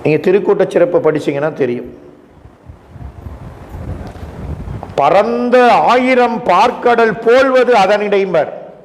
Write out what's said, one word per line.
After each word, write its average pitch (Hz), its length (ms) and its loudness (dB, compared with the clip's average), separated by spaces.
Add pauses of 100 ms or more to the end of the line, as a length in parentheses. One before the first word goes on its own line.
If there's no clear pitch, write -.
நீங்க 151 220 2
திருக்கூட்ட 196 380 2 (100)
சிறப்பை 175 320 2
படிச்சீங்கன்னா 151 440 -2 (100)
தெரியும். 120 300 -4 (3000)
பரந்த 226 580 2 (340)
ஆயிரம் 247 460 2 (100)
பார்க்கடல் 233 680 2 (120)
போல்வது 254 560 4
அதனிடைம்பர். 196 680 0 (360)